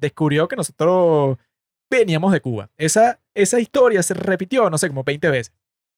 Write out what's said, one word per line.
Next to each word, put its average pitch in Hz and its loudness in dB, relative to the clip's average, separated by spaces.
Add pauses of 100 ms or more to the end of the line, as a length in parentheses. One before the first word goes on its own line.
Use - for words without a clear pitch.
descubrió 147 -2
que 262 -10
nosotros 160 0 (520)
veníamos 190 2
de 170 0
Cuba. 110 -8
Esa, 220 2 (160)
esa 208 0
historia 233 2
se 180 -4
repitió, 190 -2
no 156 -2
sé, 185 -2
como 135 -8
veinte 147 -2
veces. 127 -4 (440)